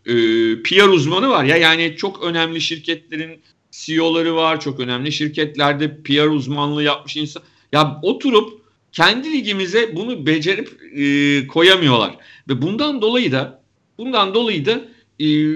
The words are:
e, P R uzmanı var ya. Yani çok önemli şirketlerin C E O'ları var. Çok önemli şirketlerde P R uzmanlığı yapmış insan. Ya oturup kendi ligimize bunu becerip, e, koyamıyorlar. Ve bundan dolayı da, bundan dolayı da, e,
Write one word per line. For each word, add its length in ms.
e, 80
P 120
R 80
uzmanı 460
var 140
ya. 140
Yani 400
çok 260
önemli 380
şirketlerin 800
C 220
E 80
O'ları 340
var. 240
Çok 200
önemli 320
şirketlerde 920
P 120
R 140
uzmanlığı 540
yapmış 340
insan. 260
Ya 320
oturup 560
kendi 420
ligimize 640
bunu 300
becerip, 560
e, 520
koyamıyorlar. 720
Ve 120
bundan 400
dolayı 300
da, 320
bundan 360
dolayı 320
da, 160
e, 60